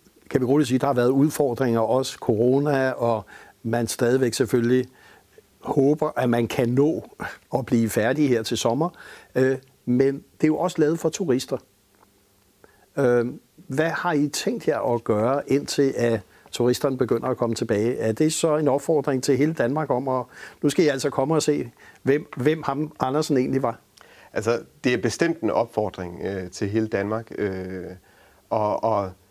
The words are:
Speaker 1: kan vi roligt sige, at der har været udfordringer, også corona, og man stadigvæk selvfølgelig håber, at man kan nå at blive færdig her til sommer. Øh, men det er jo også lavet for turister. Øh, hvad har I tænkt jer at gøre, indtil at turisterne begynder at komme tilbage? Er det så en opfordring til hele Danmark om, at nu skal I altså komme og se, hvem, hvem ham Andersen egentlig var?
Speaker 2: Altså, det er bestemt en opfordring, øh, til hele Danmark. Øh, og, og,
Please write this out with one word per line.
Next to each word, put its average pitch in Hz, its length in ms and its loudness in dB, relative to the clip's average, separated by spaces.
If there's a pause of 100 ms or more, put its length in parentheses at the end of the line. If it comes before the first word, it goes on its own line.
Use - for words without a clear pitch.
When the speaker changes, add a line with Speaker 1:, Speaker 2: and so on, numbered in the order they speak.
(300)
Speaker 1:
kan 131 120 2
vi 127 40 0
roligt 139 220 4
sige, 123 80 2
at 127 60 2
der 139 60 0
har 139 60 2
været 120 160 4
udfordringer, 135 680 2
også 117 380 0
corona, 131 760 2
og 117 340 -2 (380)
man 117 240 -2
stadigvæk 123 460 0
selvfølgelig 123 520 2 (760)
håber, 151 560 0
at 123 140 0
man 117 180 0
kan 117 220 0
nå 139 400 0 (440)
at 131 120 -2
blive 117 240 2
færdig 131 400 0
her 113 140 0
til 113 140 -4
sommer. 131 320 0 (460)
Øh, 131 220 2 (280)
men 135 300 2
det - 280 -16
er 156 40 6
jo 151 100 2
også 165 240 -2
lavet 156 180 2
for 165 100 -2
turister. 135 480 -2 (1400)
Øh, 123 280 4 (420)
hvad 151 220 -2
har 170 240 -2
I 147 140 2
tænkt - 400 -4
jer 143 120 0
at 117 240 -2
gøre, 117 460 0
indtil 143 480 0
at 117 220 2 (320)
turisterne 123 460 0
begynder 127 300 0
at 127 100 -2
komme 117 180 0
tilbage? 113 420 0
Er 113 140 0
det 156 220 2
så 156 240 0
en 156 100 2
opfordring 139 560 0
til 135 140 2
hele 151 160 2
Danmark 143 360 -2
om, 131 180 -2
at 131 160 -2 (380)
nu 147 80 2
skal 160 160 2
I - 20 4
altså 135 220 0
komme 139 260 0
og 151 80 2
se, 143 280 -2 (300)
hvem, 143 260 0 (100)
hvem 147 260 0
ham 147 360 -4
Andersen 139 380 0
egentlig 131 260 0
var? 117 160 -2 (540)
Speaker 2:
Altså, 113 280 0 (220)
det 123 100 2
er 120 40 2
bestemt 165 440 0
en 107 100 0
opfordring, 95 720 -2
øh, 92 280 -6
til 101 180 -6
hele 110 180 0
Danmark. 107 500 -4
Øh, 92 480 -6 (640)
og, 107 340 -2
og, 101 280 0 (200)